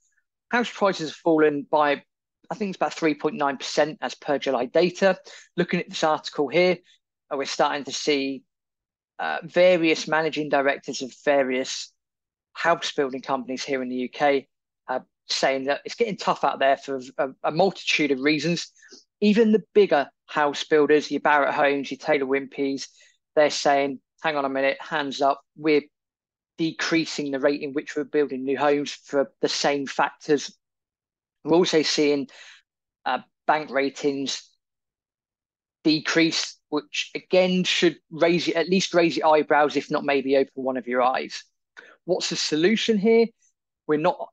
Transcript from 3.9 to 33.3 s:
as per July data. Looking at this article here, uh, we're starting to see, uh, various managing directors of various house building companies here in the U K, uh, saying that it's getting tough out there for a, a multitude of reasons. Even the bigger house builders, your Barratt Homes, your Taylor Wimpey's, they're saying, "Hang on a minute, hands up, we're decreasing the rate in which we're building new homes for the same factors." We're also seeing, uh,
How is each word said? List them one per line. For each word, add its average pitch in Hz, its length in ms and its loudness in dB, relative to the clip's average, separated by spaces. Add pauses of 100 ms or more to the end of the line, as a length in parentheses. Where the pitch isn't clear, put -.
as 127 140 -8
per 143 220 -2
July 131 280 -2
data. 180 520 0 (380)
Looking 175 260 -2
at - 80 -14
this - 140 -6
article 151 440 -2
here, 175 300 2 (540)
uh, 143 60 -4
we're 139 80 -4
starting 143 400 -2
to 135 80 -10
see, 135 500 -2 (760)
uh, 80 260 -4
various 170 640 2
managing 156 420 -2
directors 139 520 -2
of 123 120 -10 (100)
various 131 680 -2 (600)
house 165 380 0
building 131 300 -4
companies 127 420 -6
here 135 180 -4
in 127 80 -8
the 127 60 -6
U 127 140 -6
K, 143 380 0 (400)
uh, 131 120 -6 (280)
saying 135 380 -2
that 143 200 -2
it's 147 100 -12
getting 220 220 -2
tough - 260 -2
out 143 160 -2
there 135 180 4
for 135 220 -8 (180)
a, 143 120 -2 (140)
a 156 80 -2
multitude 156 600 0
of 131 80 0
reasons. 151 520 0 (500)
Even 214 300 6
the 214 120 4 (100)
bigger 165 360 4 (160)
house 147 380 -2
builders, 151 480 4
your 143 100 -2
Barratt 143 320 2
Homes, 143 380 0
your 131 60 -8
Taylor 143 280 0
Wimpey's, 139 600 -4 (480)
they're 147 140 4
saying, 139 500 0 (240)
"Hang 156 140 -2
on 135 80 0
a 135 40 -4
minute, 135 300 0
hands 139 420 -6
up, 139 200 2 (140)
we're 151 280 2 (720)
decreasing 160 720 -2
the 135 80 -4
rate 147 220 0
in 143 120 -8
which 151 220 -8
we're 147 100 -4
building 135 380 -2
new 135 140 -2
homes 147 340 0
for - 400 -4 (100)
the 147 80 0
same 143 360 -2
factors." - 720 -2 (840)
We're 160 140 2
also 170 240 4
seeing, 143 460 0 (800)
uh, 127 140 -2 (260)